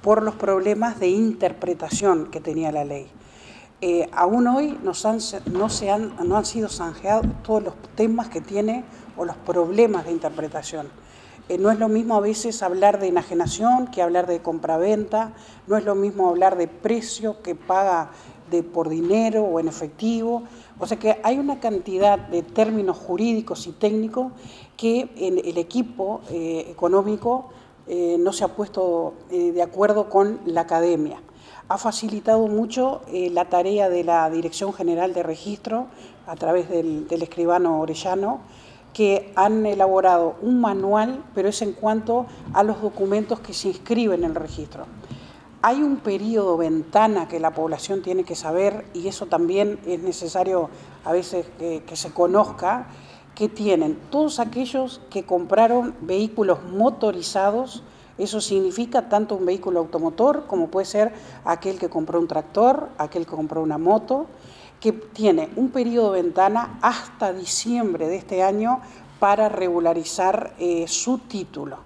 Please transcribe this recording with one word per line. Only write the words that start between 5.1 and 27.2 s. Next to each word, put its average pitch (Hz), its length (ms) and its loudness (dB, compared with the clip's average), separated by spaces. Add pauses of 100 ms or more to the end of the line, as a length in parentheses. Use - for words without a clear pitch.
se-, 196 300 -8
no 190 180 0
se 208 220 -4
han, 208 240 0 (100)
no 180 120 2
han 214 80 2
sido 220 240 -4
zanjeados 190 580 -2 (160)
todos 214 220 0
los 190 100 -6 (220)
temas 226 320 0
que - 120 -8
tiene 214 440 -2 (320)
o 175 80 -4
los 170 100 -6
problemas 180 680 2
de 170 80 -4
interpretación. 156 760 -6 (640)
Eh, 180 100 -2
no 202 140 4
es 214 80 2
lo 226 80 2
mismo 226 260 2
a 208 60 4
veces 220 420 -2
hablar 190 380 4
de 190 80 0
enajenación 180 800 2
que 180 140 -2
hablar 175 260 2
de 170 120 0
compraventa, 190 920 0 (340)
no 202 100 2
es 208 80 0
lo 202 120 0
mismo 196 320 2
hablar 180 280 4
de 170 120 -2
precio 220 720 -4
que 170 140 -6
paga 185 560 0 (400)
de, 170 100 2
por 165 260 -2
dinero 214 540 2
o 175 160 0
en 165 80 0
efectivo. 226 800 -2 (340)
O - 80 -6
sea 220 120 -4
que 220 260 2
hay 254 140 2
una 285 200 -2
cantidad 202 600 2
de 175 240 -4
términos 214 540 0
jurídicos 220 680 -2
y 170 60 -12
técnicos 220 600 -2 (440)
que 240 400 0
en 185 220 0
el 170 200 -2
equipo, 208 720 -4
eh, 165 380 -4
económico, 208 840 0 (360)